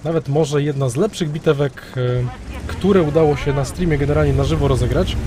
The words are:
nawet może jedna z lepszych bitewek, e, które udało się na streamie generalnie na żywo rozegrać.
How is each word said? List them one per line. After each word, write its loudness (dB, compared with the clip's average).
nawet -2
może 0
jedna -2
z -6
lepszych -2
bitewek, -2
e, -2
które 2
udało 2
się -2
na 0
streamie -2
generalnie 2
na 2
żywo 2
rozegrać. 0